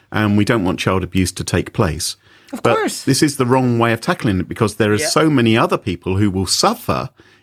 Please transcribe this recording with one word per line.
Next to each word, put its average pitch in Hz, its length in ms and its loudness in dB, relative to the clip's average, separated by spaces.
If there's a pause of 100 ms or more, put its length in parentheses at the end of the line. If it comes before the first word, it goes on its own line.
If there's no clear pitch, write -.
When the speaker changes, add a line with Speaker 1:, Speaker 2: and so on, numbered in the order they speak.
(120)
Speaker 1:
and 104 240 2
we 104 80 4
don't 117 200 2
want 90 140 -2
child 95 240 0
abuse 92 300 -2
to - 100 -8
take - 300 -4
place. 82 420 -2 (380)
Speaker 2:
Of 262 100 -10
Speaker 1:
But - 140 2
Speaker 2:
course. 427 260 -4
Speaker 1:
this 135 220 0
is 143 140 0
the 127 80 0
wrong 123 340 2
way 117 120 2
of 113 80 -2
tackling 120 380 -2
it, 87 100 -4
because 104 280 -2
there 104 160 2
are 104 40 4
Speaker 3:
Yeah. - 120 -2
Speaker 1:
so 156 200 2
many 117 300 4
other 175 200 2
people 92 400 -4
who 104 120 2
will 92 160 -2
suffer - 640 -2 (320)